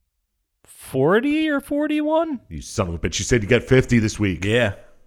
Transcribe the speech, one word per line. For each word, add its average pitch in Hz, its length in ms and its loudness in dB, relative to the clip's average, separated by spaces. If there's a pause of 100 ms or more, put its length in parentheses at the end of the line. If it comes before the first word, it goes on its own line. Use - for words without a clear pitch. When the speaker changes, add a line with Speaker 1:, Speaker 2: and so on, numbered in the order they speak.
(640)
Speaker 1:
forty 240 840 0
or 285 120 -2
forty-one. 302 800 -2 (100)
Speaker 2:
You 78 140 -10
son - 240 -4
of 85 80 -6
a 82 60 -6
bitch. - 180 -4
You 101 60 -4
said 120 180 2
you 95 60 -4
got 120 160 2
fifty 127 340 4
this 107 220 0
week. 92 240 -2
Speaker 3:
Yeah. 107 300 0 (320)